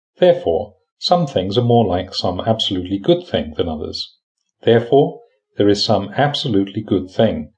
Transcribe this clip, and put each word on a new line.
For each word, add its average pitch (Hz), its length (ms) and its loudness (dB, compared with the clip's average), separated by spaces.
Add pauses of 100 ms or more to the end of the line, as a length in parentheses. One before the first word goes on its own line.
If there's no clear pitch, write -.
(180)
Therefore, - 560 2 (240)
some 175 280 0
things 95 300 -4
are 123 60 4
more 120 240 4
like 90 260 -4
some 90 280 -4
absolutely 98 580 -2
good 175 260 0
thing 78 320 -6
than 85 120 -2
others. - 480 -10 (460)
Therefore, 117 580 2 (380)
there 101 100 4
is 101 160 2
some 101 320 0
absolutely 110 640 -2
good 90 280 -2
thing. 87 480 0